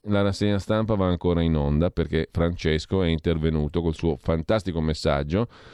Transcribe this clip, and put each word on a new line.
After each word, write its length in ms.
la 180
rassegna 360
stampa 360
va 140
ancora 340
in 140
onda 340
perché 420
Francesco 680
è 60
intervenuto 760
col 120
suo 220
fantastico 640
messaggio 680